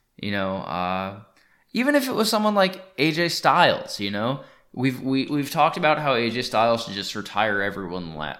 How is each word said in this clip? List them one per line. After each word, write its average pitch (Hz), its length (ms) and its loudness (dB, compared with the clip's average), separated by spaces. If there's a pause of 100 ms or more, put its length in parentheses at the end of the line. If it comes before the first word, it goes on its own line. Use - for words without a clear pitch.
(180)
You 101 140 -6
know, 95 260 -2
uh, 92 640 -4 (540)
even 269 220 2
if 262 120 0
it 262 60 -4
was 220 160 0
someone 214 260 2
like 190 280 2 (140)
A 151 140 4
J 170 180 0
Styles, 147 720 2
you 101 120 -2
know, 120 320 -2 (300)
we've, 127 260 0
we, 135 280 0
we've 143 240 -2
talked 160 260 2
about 151 220 2
how 143 160 0
A 117 140 2
J 117 120 -4
Styles 117 420 2
should 98 120 -10
just 98 200 -6
retire 101 460 -2
everyone 90 540 -6
la-, 76 240 -6